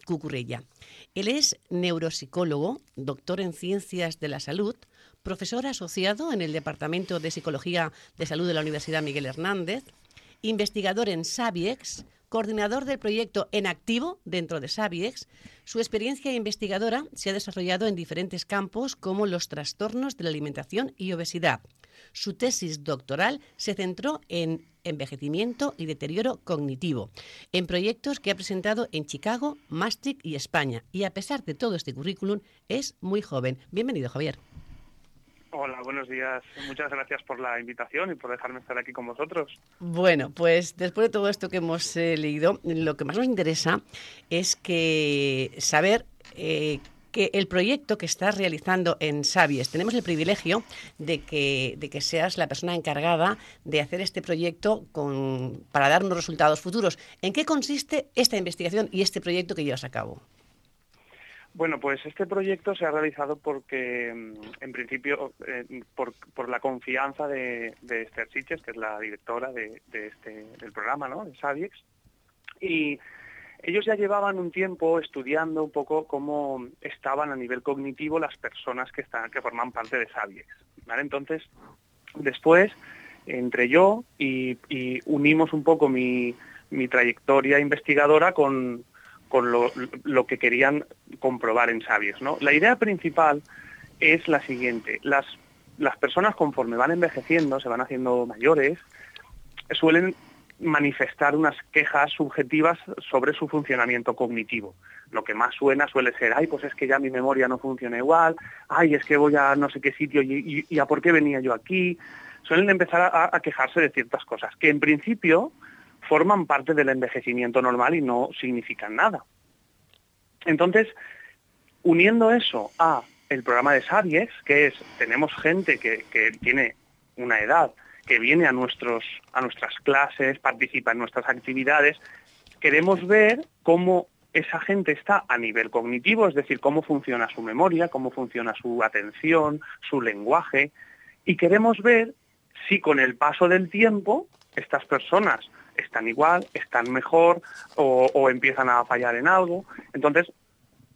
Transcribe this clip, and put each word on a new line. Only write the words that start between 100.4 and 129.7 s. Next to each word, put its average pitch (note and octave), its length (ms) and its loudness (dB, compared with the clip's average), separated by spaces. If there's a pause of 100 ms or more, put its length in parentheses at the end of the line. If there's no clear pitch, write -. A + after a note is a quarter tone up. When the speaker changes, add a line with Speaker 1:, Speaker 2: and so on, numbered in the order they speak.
Speaker 2:
manifestar C#3+ 760 0
unas D3+ 200 2 (160)
quejas D3 400 2
subjetivas D3+ 680 0 (300)
sobre C3+ 240 2
su D3+ 140 -6
funcionamiento B2 680 0
cognitivo. A2+ 600 -4 (360)
Lo A2+ 120 -4
que G#2+ 100 -4
más A#2 220 0
suena C#3 320 4
suele B2 300 2
ser, A2+ 180 2
"Ay, D#3 120 2
pues D3 160 -6
es C#3+ 120 -6
que C#3 120 -2
ya C3+ 120 4
mi C3+ 100 -2
memoria C3 380 2
no B2+ 100 -2
funciona B2+ 400 -6
igual, D#3+ 380 4 (320)
ay, D#3 260 4
es C#3+ 120 0
que D3+ 120 2
voy D3 180 6
a C#3 200 4
no C#3+ 140 2
sé C#3 100 -10
qué C3+ 140 0
sitio C#3+ 280 0
y, C3+ 120 0
y, C#3+ 320 -4 (100)
y D3 40 2
a C#3 60 2
por D3+ 160 0
qué E3+ 120 4
venía D3 260 4
yo B2+ 140 0
aquí". F3+ 440 0 (460)
Suelen F#3 260 4
empezar F3 320 4
a, F3 320 4
a F3 80 4
quejarse C3 380 0
de D3+ 100 6
ciertas B2 360 -2
cosas, - 320 -8
que D#3+ 120 4
en D3 100 4
principio E3 720 4 (560)
forman E3+ 380 4
parte C#3+ 280 2
del C#3+ 160 4
envejecimiento B2 720 0
normal B2+ 340 4
y D#3+ 60 2
no B2 280 0 (100)
significan A#2 560 -6
nada. E3+ 280 2 (1200)
Entonces, F3+ 420 4 (960)
uniendo G#3 480 6
eso C3 480 0
a D#3 220 4 (280)
el C3 140 -2
programa B2+ 300 4
de B2+ 100 6
Sabiex, F3+ 500 2 (100)
que C#3+ 240 6
es, C3 60 -2 (240)
tenemos A#2+ 380 0
gente E3 420 0
que, A2+ 340 -2
que A2+ 200 2
tiene A#2+ 440 0 (400)
una A#2+ 240 0
edad, C3 320 4 (360)
que B2+ 100 6
viene C#3+ 300 4
a C3 40 6
nuestros, A#2+ 520 -2 (300)
a C3 80 0
nuestras A#2 420 -6